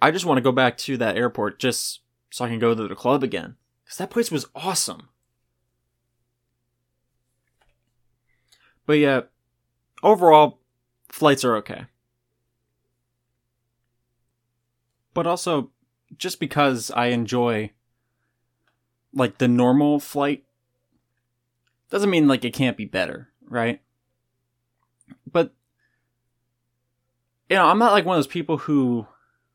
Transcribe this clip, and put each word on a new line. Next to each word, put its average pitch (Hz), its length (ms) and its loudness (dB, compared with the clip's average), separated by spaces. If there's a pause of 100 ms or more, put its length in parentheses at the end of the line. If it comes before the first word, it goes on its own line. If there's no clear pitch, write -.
I 143 100 4
just 175 140 -6
wanna 139 140 2
go 123 140 0
back 123 260 0
to 135 180 -8
that 107 200 -2
airport 110 420 -4
just - 400 -6 (300)
so - 160 -8
I 117 40 -6
can 117 100 -6
go 117 140 2
to 110 140 -6
the 95 80 -10
club 131 260 0
again. 98 340 -8 (300)
'Cause - 120 -20
that 185 120 -10
place 233 220 -4
was 156 140 -6 (100)
awesome. 160 540 -8 (3750)
But 151 80 2
yeah, 143 280 2 (800)
overall, 180 580 6 (500)
flights 143 340 2
are 120 140 0
okay. - 280 -12 (3250)
But 170 140 -4
also, 170 440 -4 (460)
just - 220 -10
because 143 520 -2
I 120 160 2
enjoy, 120 640 -2 (1400)
like, 127 240 -2
the 127 100 2
normal 131 520 4
flight 143 460 -4 (1400)
doesn't 202 200 0
mean, 160 180 4
like, 131 180 2
it 113 80 -6
can't 131 240 -2
be 107 80 -10
better, - 440 -6 (180)
right? 117 340 -4 (1500)
But, 165 220 -2 (2000)
you 180 60 2
know, 190 100 4
I'm 180 140 4
not, 233 120 4
like, 196 140 2
one 180 100 0
of 160 40 2
those 139 120 -4
people 165 280 -4
who, 127 480 -2 (480)